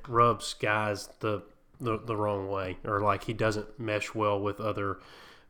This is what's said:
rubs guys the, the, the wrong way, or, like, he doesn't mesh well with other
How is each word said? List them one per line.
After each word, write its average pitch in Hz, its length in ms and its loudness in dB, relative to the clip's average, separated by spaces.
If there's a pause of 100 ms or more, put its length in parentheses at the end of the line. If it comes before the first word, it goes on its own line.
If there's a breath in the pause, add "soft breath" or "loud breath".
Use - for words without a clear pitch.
rubs 117 460 4
guys 107 540 0 (120)
the, 104 220 -2 (380)
the, 113 180 -2
the 110 180 -4
wrong 101 340 0
way, 95 340 -4
or, 101 160 0
like, 101 240 2
he 120 80 -2
doesn't 107 460 -2
mesh 107 360 -2
well 104 260 2
with 101 200 -2
other 101 380 -2 (520 loud breath)